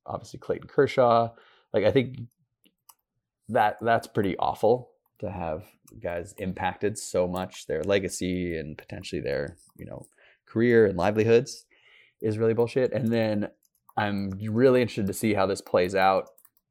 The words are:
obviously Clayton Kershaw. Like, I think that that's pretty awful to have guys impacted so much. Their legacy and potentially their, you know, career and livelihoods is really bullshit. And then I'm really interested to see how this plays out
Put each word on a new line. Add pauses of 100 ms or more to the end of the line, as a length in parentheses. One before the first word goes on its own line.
obviously
Clayton
Kershaw. (440)
Like,
I
think (1300)
that
that's
pretty
awful (260)
to
have (380)
guys
impacted
so
much.
Their
legacy
and
potentially
their, (180)
you
know, (400)
career
and
livelihoods (560)
is
really
bullshit.
And
then (500)
I'm (100)
really
interested
to
see
how
this
plays
out (420)